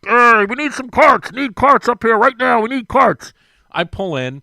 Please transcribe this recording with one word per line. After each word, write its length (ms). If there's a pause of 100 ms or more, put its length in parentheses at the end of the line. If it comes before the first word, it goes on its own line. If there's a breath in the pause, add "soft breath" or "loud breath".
Hey, 440
we 80
need 160
some 180
carts. 420
Need 220
carts 340
up 140
here 140
right 220
now. 220
We 80
need 200
carts. 440 (380)
I 140
pull 320
in. 260